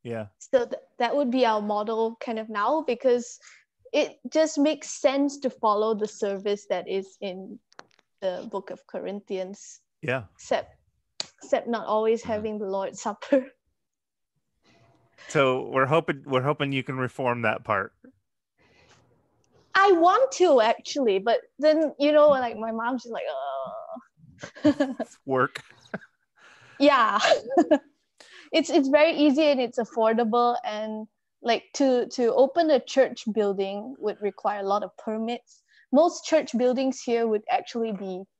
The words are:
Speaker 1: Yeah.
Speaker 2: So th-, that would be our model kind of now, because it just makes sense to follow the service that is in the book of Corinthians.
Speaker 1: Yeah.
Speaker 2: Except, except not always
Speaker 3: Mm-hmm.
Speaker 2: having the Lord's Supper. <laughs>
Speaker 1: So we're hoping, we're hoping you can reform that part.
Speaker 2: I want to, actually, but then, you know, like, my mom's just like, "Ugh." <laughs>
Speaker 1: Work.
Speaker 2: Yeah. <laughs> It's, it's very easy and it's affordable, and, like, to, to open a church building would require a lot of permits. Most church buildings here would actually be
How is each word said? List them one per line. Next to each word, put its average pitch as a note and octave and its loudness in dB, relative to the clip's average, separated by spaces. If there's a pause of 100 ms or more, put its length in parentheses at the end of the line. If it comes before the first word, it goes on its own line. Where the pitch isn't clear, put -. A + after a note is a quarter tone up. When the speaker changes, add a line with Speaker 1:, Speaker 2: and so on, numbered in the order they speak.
Speaker 1:
Yeah. A2+ -8 (120)
Speaker 2:
So B3 0
th-, - -12 (160)
that A#3 -2
would C#4+ 0
be B3 0
our G#3+ 0
model A3 -4
kind A3+ -8
of A3 -12
now, A3+ -2
because A#3+ 0 (540)
it C#4+ 0 (140)
just D#4 2
makes D4 0
sense C#4 0
to C4 -4
follow G#3+ 0
the G#3+ -4
service G3+ -6
that F3+ -4
is F#3+ -8
in F#3+ -12 (600)
the F#3 -6
book G3 -8
of - -14
Corinthians. F#3+ -10 (220)
Speaker 1:
Yeah. B2+ -6 (100)
Speaker 2:
Except, - -6 (680)
except - -4
not A3+ -6
always A3 0
Speaker 3:
Mm-hmm. A#3 -6
Speaker 2:
having G#3+ -6
the G#3 -8
Lord's G3 -6
Supper. B3+ -2
<laughs> - -20 (1700)
Speaker 1:
So C3 2
we're C3+ 2
hoping, D3+ -2
we're C3 0
hoping C#3 -2
you C3 -2
can C3 -8
reform B2 -2
that A2 0
part. - -2 (1800)
Speaker 2:
I G4 6
want F#4+ 4
to, D#4+ 6
actually, A3+ 0
but A3 0 (180)
then, D4+ 2
you C#4+ 2
know, D4+ 8
like, C4 2
my A3 -6
mom's A#3 -4
just A#3 -16
like, G3+ -8 (1400)
"Ugh." C4+ 0 (200)
<laughs> - -20
Speaker 1:
Work. C3 0 (1160)
Speaker 2:
Yeah. B3 4 (400)
<laughs> D4+ 4 (720)
It's, D#4+ 0
it's C#4+ 4
very D4 4
easy D4 4
and C#4+ 2
it's A#3+ -4
affordable, A#3 0
and, G#3+ -8 (340)
like, A#3 0 (100)
to, B3+ 2
to A#3 0
open D#4 4
a C#4+ 4
church B3 0 (100)
building G3+ -2
would G#3 -6
require G#3 -4
a G3 -6
lot G3+ 0
of F#3+ -14
permits. A3+ -8 (300)
Most D#4+ 4
church - 0
buildings B3+ 0
here A#3 0
would G#3+ 0
actually A#3 -4
be F#3+ -8 (180)